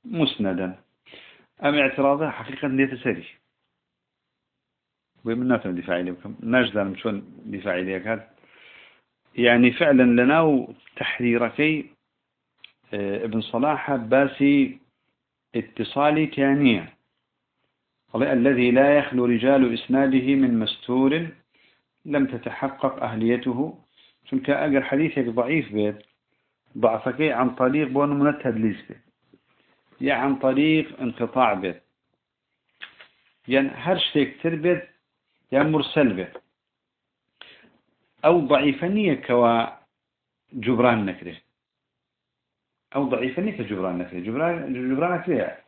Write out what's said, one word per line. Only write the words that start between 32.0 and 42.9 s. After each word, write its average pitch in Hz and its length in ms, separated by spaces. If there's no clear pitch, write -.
يعني 135 200
هر 165 300
شيء - 400
كتير 165 180
بيت، 175 320
يا 139 100
مرسل 151 500
بيت. 90 200
أو 170 160
ضعيفني 147 760
كوا 117 500
جبران 117 540
نكره. 87 300